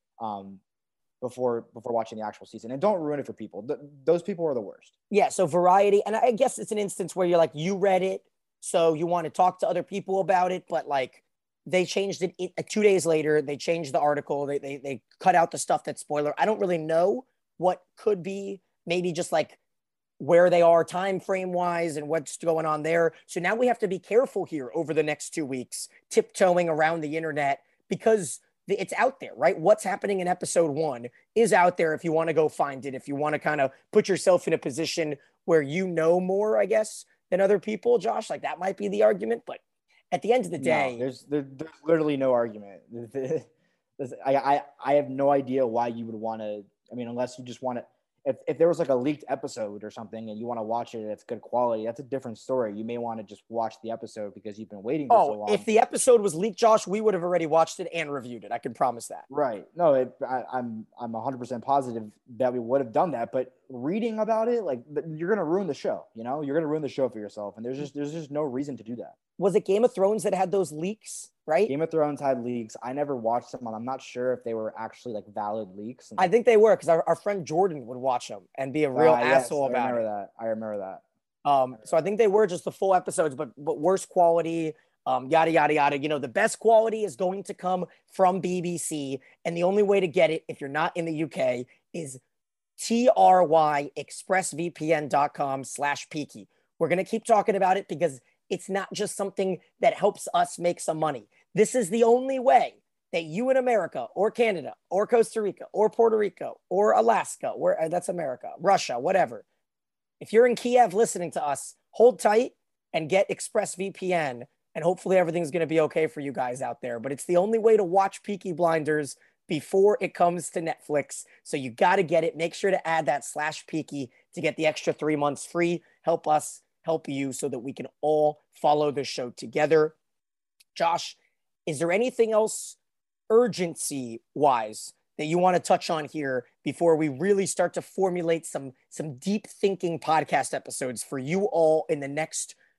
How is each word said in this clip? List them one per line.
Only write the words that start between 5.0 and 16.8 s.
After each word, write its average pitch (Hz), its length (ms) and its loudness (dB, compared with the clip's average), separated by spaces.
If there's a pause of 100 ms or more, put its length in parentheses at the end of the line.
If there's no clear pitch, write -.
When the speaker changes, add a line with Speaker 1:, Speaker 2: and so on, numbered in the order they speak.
Speaker 2:
Yeah. 196 200 4
So 185 160 0
Variety, 185 580 4
and 214 120 -2
I 240 160 2
guess 247 260 0
it's 220 140 -8
an 214 40 -4
instance 196 400 -6
where 180 100 2
you're 175 120 4
like, 160 160 4
you 175 220 -2
read 185 260 2
it, 190 200 -4 (380)
so 165 320 2
you 156 140 -2
wanna 170 240 -2
talk 180 300 2
to - 80 0
other 175 140 0
people 190 380 -4
about 180 320 2
it, 180 160 -6
but, 151 180 -4
like, 135 360 -4 (440)
they 180 200 2
changed 196 360 -4
it, 190 160 -4
it, 180 200 -8
uh, 160 100 -6
two 214 140 -2
days 190 240 4
later. 156 340 2
They 143 160 -6
changed 165 360 -4
the 160 80 2
article. 147 440 -2
They, 143 140 -4
they, 139 180 -10
they 131 260 -10 (160)
cut 185 160 4
out 170 160 4
the 147 80 -10
stuff - 260 -2
that's 147 160 -8
spoiler. 147 360 -2
I 165 80 0
don't 202 160 0
really 180 180 0
know 170 460 0 (320)